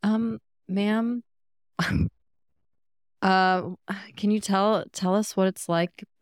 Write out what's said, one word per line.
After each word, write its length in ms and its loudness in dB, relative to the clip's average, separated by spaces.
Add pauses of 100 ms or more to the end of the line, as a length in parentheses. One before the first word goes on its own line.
"Um, 380 0 (280)
ma'am, 560 -2 (540)
<laughs> 340 0 (1120)
uh, 480 2 (460)
can 160 0
you 80 2
tell, 440 2 (100)
tell 220 -2
us 220 -2
what 100 2
it's 220 -6
like, 340 -2 (180)